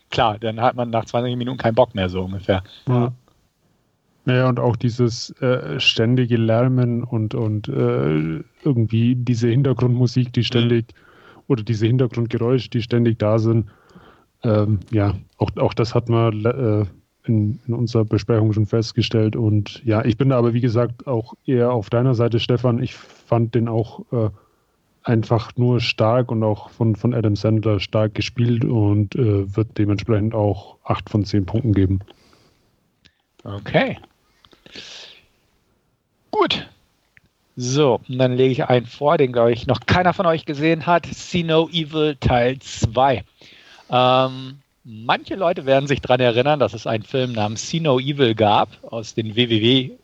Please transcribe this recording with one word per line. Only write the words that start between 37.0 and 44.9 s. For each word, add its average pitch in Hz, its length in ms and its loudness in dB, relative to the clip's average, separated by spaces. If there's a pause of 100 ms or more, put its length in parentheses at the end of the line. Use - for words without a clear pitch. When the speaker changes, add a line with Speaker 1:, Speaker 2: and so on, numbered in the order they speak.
Speaker 1:
So, 127 520 2
und 127 100 -8
dann 127 180 2
lege 131 160 4
ich 139 140 -2
einen 123 200 2
vor, 147 300 0
den, 135 160 2
glaub 120 160 4
ich, 120 180 -2
noch 127 200 0
keiner 180 260 2
von 190 140 -2
euch 165 180 0
gesehen 156 420 -2
hat. 170 200 2
See - 360 -6
No 165 280 2
Evil 151 500 -2
Teil 127 380 0
zwei. 123 680 -2 (640)
Ähm, 131 680 0 (260)
manche 131 520 -6